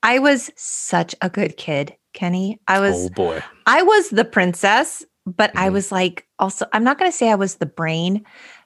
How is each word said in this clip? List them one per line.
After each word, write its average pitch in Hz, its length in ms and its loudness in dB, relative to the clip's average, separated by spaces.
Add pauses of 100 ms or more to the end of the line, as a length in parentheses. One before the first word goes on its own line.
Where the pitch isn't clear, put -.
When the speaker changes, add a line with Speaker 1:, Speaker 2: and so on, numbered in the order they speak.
Speaker 1:
I 240 160 4
was 269 360 2
such - 640 -4
a 185 80 -2
good 175 280 -4
kid, 143 360 -6 (200)
Kenny. 190 460 -4 (100)
I 190 100 4
was 196 280 0
Speaker 2:
Oh, - 20 -4
boy. 80 340 -2 (220)
Speaker 1:
I 277 180 4
was 403 260 4
the 220 160 2
princess, 208 800 0 (220)
but 196 300 0
I 185 100 0
Speaker 2:
Mm-hmm. 190 80 0
Speaker 1:
was, 196 180 -2
like, 185 360 -2 (120)
also, - 320 -2
I'm 220 140 0
not 277 120 2
gonna 370 140 2
say 233 180 0
I 214 60 4
was 196 200 -2
the 165 100 -4
brain 165 600 -4 (400)